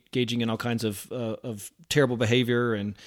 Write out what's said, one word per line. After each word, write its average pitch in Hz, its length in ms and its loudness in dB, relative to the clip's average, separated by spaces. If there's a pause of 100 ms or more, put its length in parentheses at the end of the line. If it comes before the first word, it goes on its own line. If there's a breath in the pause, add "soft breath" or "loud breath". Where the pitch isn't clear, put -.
engaging 120 320 -2
in 113 100 0
all 113 60 0
kinds 113 300 -2
of, 104 260 -4
uh, 113 320 -6
of 110 260 -10 (200)
terrible 131 260 4
behavior 120 600 2
and, 101 200 -4 (120)